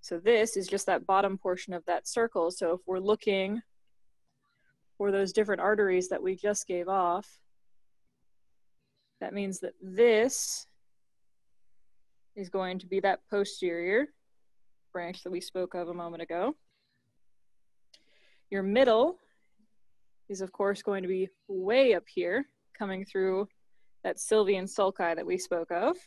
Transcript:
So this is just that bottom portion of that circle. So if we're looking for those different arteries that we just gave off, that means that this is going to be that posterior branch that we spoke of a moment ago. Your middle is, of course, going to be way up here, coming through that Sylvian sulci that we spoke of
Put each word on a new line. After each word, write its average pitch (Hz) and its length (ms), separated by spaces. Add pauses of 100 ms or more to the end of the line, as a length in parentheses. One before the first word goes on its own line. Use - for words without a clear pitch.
So - 160
this 214 400
is 185 100
just 196 200
that 185 180
bottom 196 320
portion 180 360
of 170 120
that - 220
circle. 220 420
So 170 240
if 180 140
we're 185 120
looking 202 600 (1400)
for 202 140
those 196 200
different 208 300
arteries 185 480
that - 140
we 190 120
just 208 320
gave 175 200
off, 185 520 (1800)
that - 120
means 196 260
that - 220
this 220 840 (1700)
is 190 140
going 185 300
to 185 80
be 190 140
that 190 180 (100)
posterior 196 760 (840)
branch 180 320
that 180 80
we 175 80
spoke 180 360
of 175 140
a 175 40
moment 170 300
ago. 180 320 (1900)
Your 196 140
middle 240 540 (1120)
is, 190 120
of 185 100
course, 202 300
going 190 220
to 180 40
be 185 220 (180)
way 214 460
up 170 140
here, 190 380 (320)
coming 196 280
through 190 420 (560)
that - 140
Sylvian 196 460
sulci 190 520
that 160 100
we 180 120
spoke 175 340
of 233 360